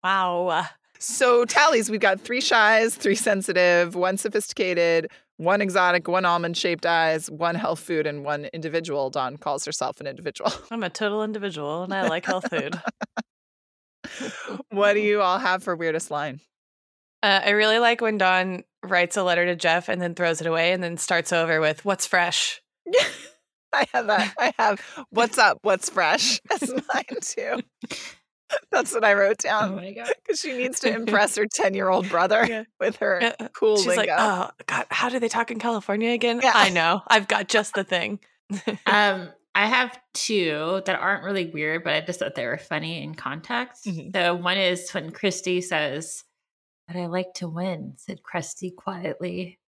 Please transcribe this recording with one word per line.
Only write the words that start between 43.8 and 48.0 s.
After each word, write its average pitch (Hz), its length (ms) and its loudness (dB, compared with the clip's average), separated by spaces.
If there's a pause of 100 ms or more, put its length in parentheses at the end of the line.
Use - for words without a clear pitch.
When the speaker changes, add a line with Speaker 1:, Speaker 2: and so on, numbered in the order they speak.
Speaker 2:
Mm-hmm. 165 280 -8
Speaker 3:
So 175 220 2
one 180 220 -2
is 180 360 0
when 160 180 -6
Christy 185 480 -2
says, 156 640 -4 (640)
"But 170 80 -10
I 175 120 -4
like 185 280 -6
to 175 140 -8
win," 165 480 -8
said - 260 -14